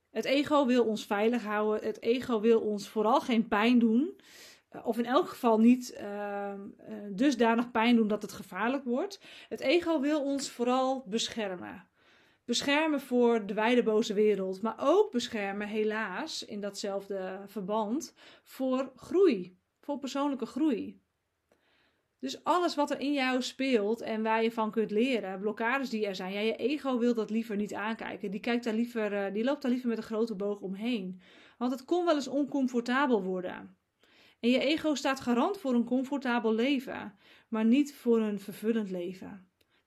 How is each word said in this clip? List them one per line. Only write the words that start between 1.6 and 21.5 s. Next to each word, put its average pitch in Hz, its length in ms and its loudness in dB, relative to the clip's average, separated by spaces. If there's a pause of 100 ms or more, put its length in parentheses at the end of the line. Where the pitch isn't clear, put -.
Het 220 160 -6
ego 247 380 0
wil 226 200 6
ons 208 280 -4
vooral 226 320 2
geen 233 280 0
pijn 226 300 4
doen. 233 420 2 (480)
Eh, - 180 -16
of 233 120 0
in 233 80 -2
elk 269 220 2
geval 226 300 2
niet, 247 340 6
ehm, 202 680 -8 (160)
eh, - 180 -16 (160)
dusdanig 233 600 2
pijn 233 260 4
doen 220 120 4
dat 208 140 -2
het 196 100 -10
gevaarlijk 233 520 -4
wordt. 262 360 -4 (280)
Het 220 120 -10
ego 330 400 2
wil 294 220 2
ons 277 280 -2
vooral 262 580 0
beschermen. 185 800 -6 (560)
Beschermen 285 560 0
voor 233 460 2
de 208 80 -4
wijde 226 280 4
boze 214 320 2
wereld. 190 480 2
Maar 220 160 -2
ook 381 320 4
beschermen, 208 580 -4
helaas, 214 760 -4
in 208 160 -10
datzelfde 196 840 -6
verband, 208 680 -4 (300)
voor 262 520 -4
groei. 294 640 2 (220)
Voor 285 180 -8
persoonlijke 277 480 -4
groei. 220 560 -2 (1160)